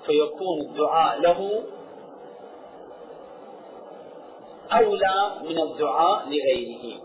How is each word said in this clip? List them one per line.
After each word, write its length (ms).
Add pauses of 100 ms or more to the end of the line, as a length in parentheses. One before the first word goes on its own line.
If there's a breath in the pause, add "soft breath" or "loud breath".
فيكون 560
الدعاء 580
له 440 (3000)
أولى 600 (120)
من 160
الدعاء 680
لغيره 800